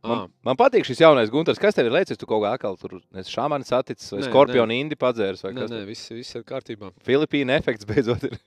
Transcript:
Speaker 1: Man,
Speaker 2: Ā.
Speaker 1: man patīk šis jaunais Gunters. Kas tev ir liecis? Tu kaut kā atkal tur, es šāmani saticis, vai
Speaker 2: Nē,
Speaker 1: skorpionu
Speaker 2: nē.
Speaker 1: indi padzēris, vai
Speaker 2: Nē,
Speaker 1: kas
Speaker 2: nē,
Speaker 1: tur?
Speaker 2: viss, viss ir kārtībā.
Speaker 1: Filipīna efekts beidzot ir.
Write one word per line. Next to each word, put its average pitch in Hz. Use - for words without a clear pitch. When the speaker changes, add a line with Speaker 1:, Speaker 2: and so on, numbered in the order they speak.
Speaker 1:
Man, 113
Speaker 2:
Ā. -
Speaker 1:
man 127
patīk 240
šis 127
jaunais 143
Gunters. 143
Kas 202
tev 135
ir 113
liecis? 170
Tu -
kaut 107
kā 101
atkal 101
tur, 95
es 95
šāmani 139
saticis, 127
vai -
Speaker 2:
Nē, 135
Speaker 1:
skorpionu 127
Speaker 2:
nē. 120
Speaker 1:
indi 147
padzēris, 110
vai 98
Speaker 2:
Nē, 127
Speaker 1:
kas 117
Speaker 2:
nē, 117
Speaker 1:
tur? 98
Speaker 2:
viss, 110
viss 117
ir 117
kārtībā. 110
Speaker 1:
Filipīna 139
efekts 113
beidzot 110
ir. 117